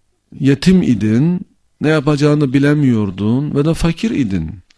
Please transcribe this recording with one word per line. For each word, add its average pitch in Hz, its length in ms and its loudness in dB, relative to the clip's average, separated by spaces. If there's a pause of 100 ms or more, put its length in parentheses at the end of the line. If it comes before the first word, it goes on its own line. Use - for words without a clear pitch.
(400)
yetim 147 420 2
idin, 123 640 0 (340)
ne 139 80 0
yapacağını 147 640 0
bilemiyordun 127 1040 0
ve 147 100 0
de 165 80 0
fakir 170 380 -2
idin. 95 480 -4 (180)